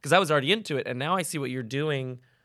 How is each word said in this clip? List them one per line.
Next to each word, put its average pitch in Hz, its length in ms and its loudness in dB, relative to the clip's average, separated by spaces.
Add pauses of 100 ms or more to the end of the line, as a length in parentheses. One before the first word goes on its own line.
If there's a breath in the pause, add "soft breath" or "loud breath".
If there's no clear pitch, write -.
'cause 135 100 -2
I 175 60 10
was 180 120 4
already 147 220 4
into 208 240 -2
it, 127 100 -2
and 123 120 -4
now 156 180 0
I 185 60 0
see 160 160 -6
what 135 120 -4
you're 127 120 -4
doing. 131 580 -4 (240)